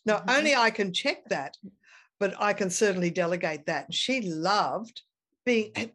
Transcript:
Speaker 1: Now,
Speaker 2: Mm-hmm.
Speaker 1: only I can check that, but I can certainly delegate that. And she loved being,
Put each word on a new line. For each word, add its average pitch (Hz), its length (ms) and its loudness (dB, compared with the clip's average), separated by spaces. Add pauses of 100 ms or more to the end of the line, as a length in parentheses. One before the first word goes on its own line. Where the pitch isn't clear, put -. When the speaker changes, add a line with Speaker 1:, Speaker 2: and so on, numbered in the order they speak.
Speaker 1:
Now, 214 140 2
Speaker 2:
Mm-hmm. 185 120 -2
Speaker 1:
only 285 240 4
I 233 160 6
can 196 240 -2
check - 340 -2
that, 143 280 -4 (600)
but 190 220 0
I 208 140 2
can 196 160 -2
certainly 180 400 2
delegate 175 560 -2
that. 151 200 -4
And 170 80 -10
she 254 280 -2
loved 175 800 -2 (420)
being, 226 280 2 (220)